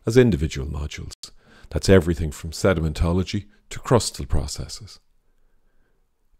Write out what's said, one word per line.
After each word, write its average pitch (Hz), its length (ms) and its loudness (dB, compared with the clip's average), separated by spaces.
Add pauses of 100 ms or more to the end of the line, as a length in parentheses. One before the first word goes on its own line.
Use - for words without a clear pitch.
as 113 120 2
individual 82 500 2
modules. 73 460 -8 (580)
That's - 180 -2
everything 85 420 4
from 80 200 -12
sedimentology 87 960 0 (240)
to - 80 -12
crustal - 500 0
processes. - 680 -4 (1400)